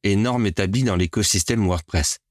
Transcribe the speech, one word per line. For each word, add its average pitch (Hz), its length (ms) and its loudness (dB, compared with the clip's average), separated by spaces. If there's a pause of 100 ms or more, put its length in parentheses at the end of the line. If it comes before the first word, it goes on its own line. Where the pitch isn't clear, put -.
et 101 140 2
normes 120 300 0
établies 98 360 0
dans 107 140 2
l'écosystème 101 680 0
WordPress ? 87 540 -2 (120)